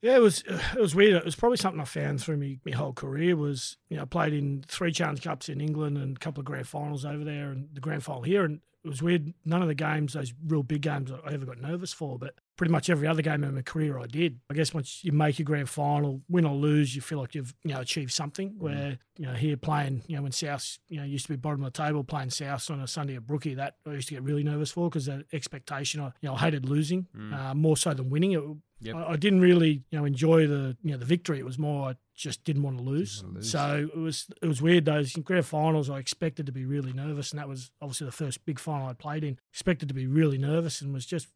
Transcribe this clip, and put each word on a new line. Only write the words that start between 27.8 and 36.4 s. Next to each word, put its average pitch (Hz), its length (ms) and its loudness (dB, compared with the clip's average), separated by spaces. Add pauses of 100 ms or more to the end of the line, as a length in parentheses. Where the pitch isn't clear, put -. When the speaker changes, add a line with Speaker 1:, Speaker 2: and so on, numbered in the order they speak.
Speaker 1:
than 131 160 -2
winning. 160 220 2
It, 160 120 2 (400)
Speaker 2:
Yep. 110 120 -6
Speaker 1:
I, 165 160 -4
I 165 40 0
didn't 185 260 6
really, 165 500 8
you 156 80 -2
know, 147 60 2
enjoy 156 420 6
the, 139 360 0
you 170 80 0
know, 135 60 -4
the 120 80 -8
victory. 170 320 2
It 127 80 -6
was 127 140 -6
more, 143 320 0
I 127 40 -6 (200)
just - 280 -8
didn't 143 200 0
wanna 131 180 -2
lose. 139 360 -2
Speaker 2:
Didn't 95 120 -12
wanna 95 120 -10
lose. 113 100 -4
Speaker 1:
So 147 420 0
it 160 60 -8
was, 160 260 -4 (160)
it 175 60 0
was 143 120 0
weird. 165 260 6
Those 151 320 2
grand 170 280 2
finals, 156 460 2
I 135 80 -6
expected 147 480 -4